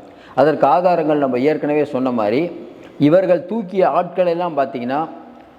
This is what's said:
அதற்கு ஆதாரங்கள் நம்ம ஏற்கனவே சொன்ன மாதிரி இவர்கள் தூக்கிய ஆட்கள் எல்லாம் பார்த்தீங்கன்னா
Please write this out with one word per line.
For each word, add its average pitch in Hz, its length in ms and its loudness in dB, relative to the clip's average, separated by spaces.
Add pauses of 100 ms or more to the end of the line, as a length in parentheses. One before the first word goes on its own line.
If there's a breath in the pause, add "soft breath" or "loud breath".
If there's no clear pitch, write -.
(340 loud breath)
அதற்கு 143 320 4
ஆதாரங்கள் 165 520 2
நம்ம 131 200 0
ஏற்கனவே 147 460 0
சொன்ன 127 260 -2
மாதிரி 120 400 -2 (480 loud breath)
இவர்கள் 175 480 2
தூக்கிய 190 420 -2
ஆட்கள் 180 380 0
எல்லாம் 170 320 -2
பார்த்தீங்கன்னா 135 500 -4 (500)